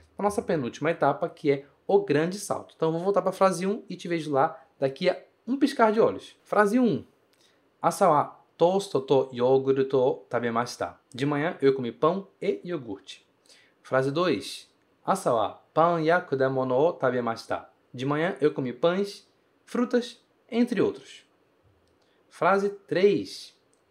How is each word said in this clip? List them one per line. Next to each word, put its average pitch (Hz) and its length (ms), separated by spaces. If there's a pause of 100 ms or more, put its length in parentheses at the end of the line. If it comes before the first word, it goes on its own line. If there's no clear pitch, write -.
(180)
na 190 60
nossa 202 180
penúltima 143 480
etapa, 165 380
que - 200
é 139 180 (200)
o 196 140
grande 180 400
salto. - 340
Então, 160 140
eu 160 60
vou 165 80
voltar 196 200
pra 185 80
frase 185 380
um 214 200
e 185 60
te 175 140
vejo 156 240
lá 143 280 (200)
daqui 135 280
a - 140 (240)
um 247 100
piscar 240 360
de 220 80
olhos. - 420
Frase 208 340
um. 190 280 (760)
"Asa 170 280
wa 147 360 (120)
tosto 180 440
to 135 320
yogurto 135 640
o 131 180 (140)
tabemashita." 117 680 (160)
De 120 100
manhã, 147 380
eu 139 100
comi 123 200
pão 185 340 (160)
e 190 220
iogurte. 135 600 (560)
Frase 131 300
dois. 147 580 (380)
"Asa 175 260
wa 104 180 (220)
pan 165 300
ya 165 180
kudamono 131 560
o 160 180
tabemashita." 117 760 (240)
De 127 100
manhã, 156 360
eu 151 120
comi 131 200
pães, 185 580 (340)
frutas, - 560 (300)
entre 233 320
outros. - 420 (1040)
Frase 196 420
três. - 840 (340)